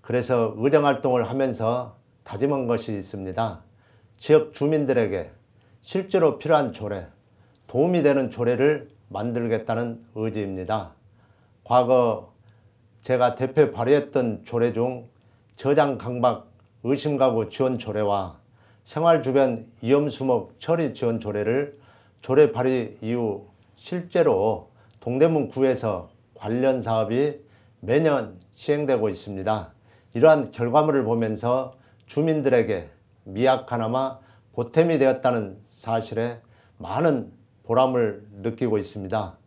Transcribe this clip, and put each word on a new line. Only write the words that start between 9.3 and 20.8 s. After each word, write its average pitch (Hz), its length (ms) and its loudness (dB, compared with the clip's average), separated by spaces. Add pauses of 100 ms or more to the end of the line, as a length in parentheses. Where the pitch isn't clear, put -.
의지입니다. 101 760 -6 (720)
과거 120 680 2 (680)
제가 123 340 0
대표 131 380 2
발의했던 123 720 0
조례 117 280 0
중 120 360 -4 (480)
저장 143 420 2
강박 120 480 -2 (420)
의심 143 280 0
가구 117 320 2
지원 131 320 -2
조례와 101 580 -4 (460)
생활 160 360 2
주변 127 460 0 (140)
위험 143 280 2
수목 131 520 -4
처리 160 340 -2